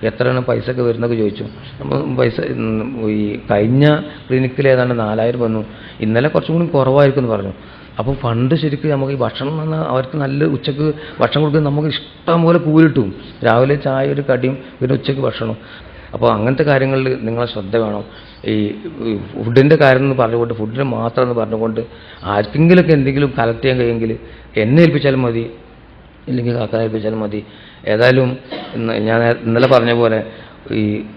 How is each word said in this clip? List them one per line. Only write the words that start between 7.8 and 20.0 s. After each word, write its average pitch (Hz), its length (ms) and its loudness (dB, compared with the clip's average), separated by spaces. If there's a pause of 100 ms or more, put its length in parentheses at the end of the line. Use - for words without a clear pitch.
അപ്പോൾ 131 160 -2
ഫണ്ട് 123 400 0
ശരിക്കും 147 340 -2
നമുക്ക് 139 240 -2
ഈ - 20 -4
ഭക്ഷണം 123 320 -4
എന്ന് 156 140 -4
പറഞ്ഞാൽ 156 180 -4
അവർക്ക് 135 380 -4
നല്ല 143 280 -2
ഉച്ചക്ക് 147 480 -2 (260)
ഭക്ഷണം 143 240 0
കൊടുക്കുന്നത് 147 280 0
നമുക്ക് 151 160 0
ഇഷ്ടം 165 560 -2
പോലെ 170 160 4
കൂലി 156 240 4
കിട്ടും. 131 320 2 (300)
രാവിലെ 123 300 4
ചായ 139 320 -2
ഒരു 143 240 -2
കടിയും 131 260 0 (220)
പിന്നെ 127 140 0
ഉച്ചയ്ക്ക് 135 280 -2
ഭക്ഷണം. 113 340 -4 (580)
അപ്പോൾ 113 180 2
അങ്ങനത്തെ 120 320 0
കാര്യങ്ങളിൽ 131 580 0
നിങ്ങളെ 113 240 -2
ശ്രദ്ധ 107 320 -6
വേണം. 104 260 -2 (420)
ഈ, 110 100 -2 (480)
ഈ 104 400 -6
ഫുഡിൻ്റെ 135 320 4
കാര്യം 135 280 4